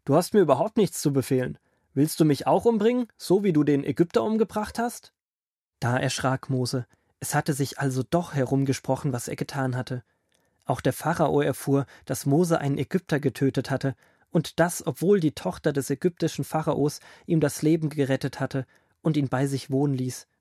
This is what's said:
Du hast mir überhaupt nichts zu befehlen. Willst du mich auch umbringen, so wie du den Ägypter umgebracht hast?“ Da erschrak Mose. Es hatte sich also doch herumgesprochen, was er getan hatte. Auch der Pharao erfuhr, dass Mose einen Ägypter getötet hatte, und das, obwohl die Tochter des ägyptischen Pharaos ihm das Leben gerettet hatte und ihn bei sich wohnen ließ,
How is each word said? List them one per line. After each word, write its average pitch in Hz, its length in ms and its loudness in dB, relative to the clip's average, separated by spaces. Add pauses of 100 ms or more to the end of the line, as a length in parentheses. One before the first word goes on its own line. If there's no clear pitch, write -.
Du 135 100 2
hast 175 200 2
mir 208 60 8
überhaupt 156 360 4
nichts 202 260 2
zu 147 100 2
befehlen. 135 460 0 (340)
Willst 151 280 0
du 165 40 8
mich 147 220 2
auch 165 180 2
umbringen, 233 520 2
so 196 280 2
wie 190 80 4
du 147 120 4
den 143 180 2
Ägypter 175 400 0
umgebracht 214 560 -2
hast?“ 233 340 -6 (680)
Da 123 160 0
erschrak 131 520 -2
Mose. 127 380 -2 (340)
Es - 140 -8
hatte 147 180 0
sich 135 260 -4
also 131 300 -2
doch 170 260 -2
herumgesprochen, 135 800 0
was 120 160 -6
er 147 80 -8
getan 131 400 -4
hatte. 127 260 -6 (600)
Auch - 160 -4
der 127 120 0
Pharao 151 480 0
erfuhr, 139 460 0 (180)
dass - 220 -4
Mose 165 320 4
einen 143 200 -2
Ägypter 151 420 -2
getötet 135 500 0
hatte, 135 240 -2 (360)
und - 300 -2
das, 175 260 0
obwohl 175 340 2
die 156 120 0
Tochter - 400 -4
des 139 160 -2
ägyptischen 156 560 -2
Pharaos 147 560 -2 (260)
ihm 165 140 2
das 143 220 0
Leben 156 260 2
gerettet 139 520 -2
hatte 135 260 -4 (340)
und 156 160 0
ihn 139 120 0
bei 135 180 0
sich 139 240 -4
wohnen 139 240 0
ließ, 127 320 -6 (140)